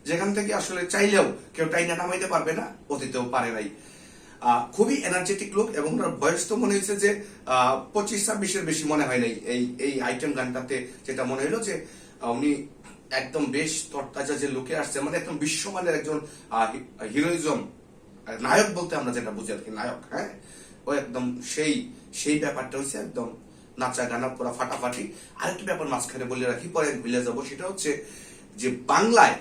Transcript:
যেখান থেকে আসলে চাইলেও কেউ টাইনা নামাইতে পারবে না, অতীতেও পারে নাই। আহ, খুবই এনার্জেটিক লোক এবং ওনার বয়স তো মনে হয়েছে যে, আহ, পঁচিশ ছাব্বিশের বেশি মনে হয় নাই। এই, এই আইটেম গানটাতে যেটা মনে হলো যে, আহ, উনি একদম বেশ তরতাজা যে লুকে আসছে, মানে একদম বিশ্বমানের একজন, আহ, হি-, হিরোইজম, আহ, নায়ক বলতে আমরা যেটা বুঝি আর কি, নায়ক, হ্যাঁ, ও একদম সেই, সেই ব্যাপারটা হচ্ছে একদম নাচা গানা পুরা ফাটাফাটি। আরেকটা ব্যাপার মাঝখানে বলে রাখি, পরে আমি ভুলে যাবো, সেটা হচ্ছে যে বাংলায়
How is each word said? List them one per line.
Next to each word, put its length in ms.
যেখান 300
থেকে 200
আসলে 320
চাইলেও 460
কেউ 120
টাইনা 300
নামাইতে 300
পারবে 260
না, 220
অতীতেও 360
পারে 260
নাই। 180
আহ, 320
খুবই 220
এনার্জেটিক 640
লোক 140
এবং 240
ওনার 220
বয়স 320
তো 80
মনে 180
হয়েছে 220
যে, 280
আহ, 460
পঁচিশ 340
ছাব্বিশের 380
বেশি 200
মনে 200
হয় 140
নাই। 260
এই, 340
এই 220
আইটেম 320
গানটাতে 560
যেটা 180
মনে 180
হলো 160
যে, 280
আহ, 100
উনি 360
একদম 340
বেশ 480
তরতাজা 420
যে 140
লুকে 280
আসছে, 240
মানে 160
একদম 200
বিশ্বমানের 580
একজন, 260
আহ, 220
হি-, 420
হিরোইজম, 520
আহ, 140
নায়ক 340
বলতে 220
আমরা 160
যেটা 180
বুঝি 220
আর 60
কি, 120
নায়ক, 440
হ্যাঁ, 140
ও 60
একদম 500
সেই, 500
সেই 260
ব্যাপারটা 400
হচ্ছে 200
একদম 300
নাচা 260
গানা 240
পুরা 240
ফাটাফাটি। 600
আরেকটা 280
ব্যাপার 240
মাঝখানে 360
বলে 220
রাখি, 220
পরে 240
আমি 80
ভুলে 240
যাবো, 200
সেটা 240
হচ্ছে 360
যে 140
বাংলায় 720